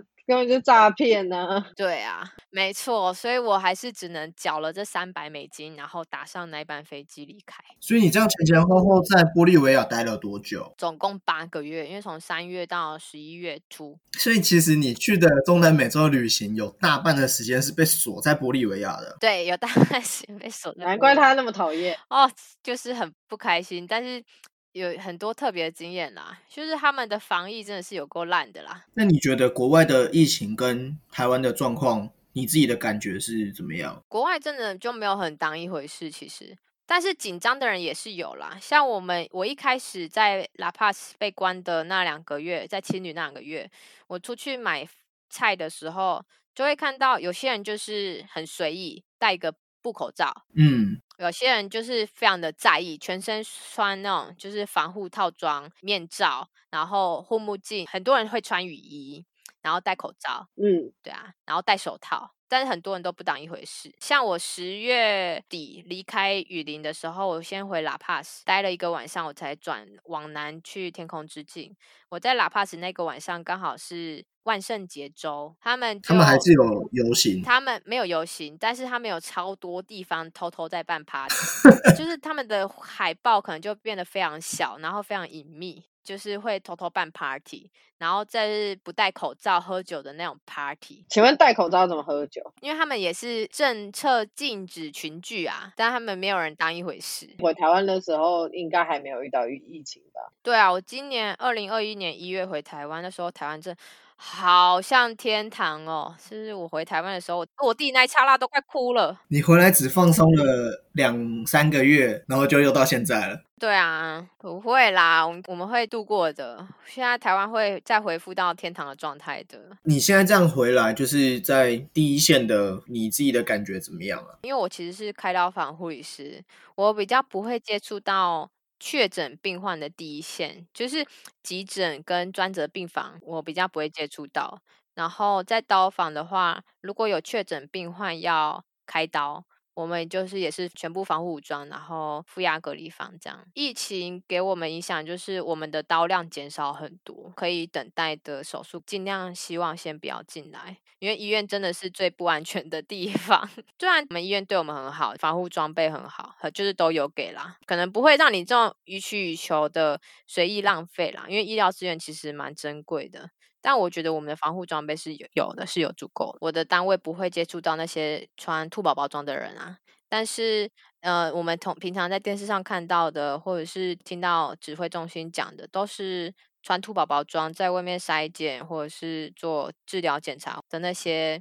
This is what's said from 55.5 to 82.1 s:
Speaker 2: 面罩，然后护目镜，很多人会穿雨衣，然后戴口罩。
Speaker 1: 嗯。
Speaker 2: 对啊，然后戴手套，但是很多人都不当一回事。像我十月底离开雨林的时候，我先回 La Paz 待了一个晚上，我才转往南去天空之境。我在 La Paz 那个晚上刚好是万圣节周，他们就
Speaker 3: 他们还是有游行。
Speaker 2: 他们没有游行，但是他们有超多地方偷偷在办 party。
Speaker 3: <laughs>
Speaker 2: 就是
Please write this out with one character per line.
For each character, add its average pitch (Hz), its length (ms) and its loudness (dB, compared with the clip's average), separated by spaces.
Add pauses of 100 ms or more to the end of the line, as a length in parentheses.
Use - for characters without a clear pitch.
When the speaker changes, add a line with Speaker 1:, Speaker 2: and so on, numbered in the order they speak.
Speaker 2:
面 190 260 -4
罩， 147 420 -2 (220)
然 156 160 -4
后 185 340 0
护 220 160 -4
目 208 180 -6
镜， 196 300 -8
很 190 180 -8
多 254 140 4
人 220 100 0
会 220 140 -4
穿 185 240 -4
雨 175 80 -12
衣， 143 500 -18 (380)
然 156 100 -2
后 175 80 0
戴 185 160 -2
口 - 240 -12
罩。 131 360 -8
Speaker 1:
嗯。 190 360 2 (120)
Speaker 2:
对 - 100 -16
啊， - 180 -18 (140)
然 - 100 -4
后 180 60 0
戴 196 160 4
手 - 240 -8
套， - 300 -8 (160)
但 262 180 2
是 262 60 -4
很 175 100 -4
多 196 140 -6
人 175 80 -10
都 180 80 -4
不 180 120 -20
当 151 160 -4
一 151 80 -16
回 170 160 -14
事。 - 360 -18
像 285 260 2
我 180 140 0
十 180 380 -8
月 214 720 0
底 165 380 -14
离 180 160 -12
开 196 320 -2
雨 180 300 -6
林 151 180 -12
的 151 100 -6
时 156 160 -10
候， 185 200 -4
我 165 120 -2
先 196 280 -10
回 170 160 -4
La 139 160 -4
Paz 156 440 -8
待 190 200 0
了 190 80 -2
一 180 40 -4
个 175 140 -4
晚 151 180 -6
上， 165 200 -8
我 147 40 -10
才 143 240 -10
转 120 320 -10 (180)
往 151 280 -12
南 151 300 -10
去 185 260 -10
天 170 180 -14
空 156 200 -12
之 156 160 -16
境。 165 320 -18 (340)
我 175 100 -12
在 247 140 2
La 202 160 2
Paz 196 280 -2
那 180 140 -8
个 180 140 -4
晚 147 160 -8
上 170 220 -8
刚 180 160 -6
好 156 180 -6
是 165 480 -12 (180)
万 214 180 -2
圣 208 240 -6
节 143 220 -14
周， 147 540 -10
他 240 160 0
们 220 240 -4
就 - 80 -10
Speaker 3:
他 170 60 6
们 175 100 10
还 135 140 8
是 175 120 6
有 117 400 6
游 120 220 2
行。 98 280 2
Speaker 2:
他 247 200 2
们 262 240 -4
没 220 100 -4
有 247 100 0
游 170 200 -2
行， 156 340 -12
但 233 160 -2
是 254 100 -10
他 247 140 -4
们 233 100 -6
有 180 80 -4
超 185 380 -8
多 180 260 -10
地 190 220 -16
方 160 280 -6
偷 175 200 -8
偷 165 160 -10
在 165 160 -8
办 160 220 -6
party。 139 280 -6 (300)
Speaker 3:
<laughs> - 340 12
Speaker 2:
就 311 60 -6
是 330 140 -4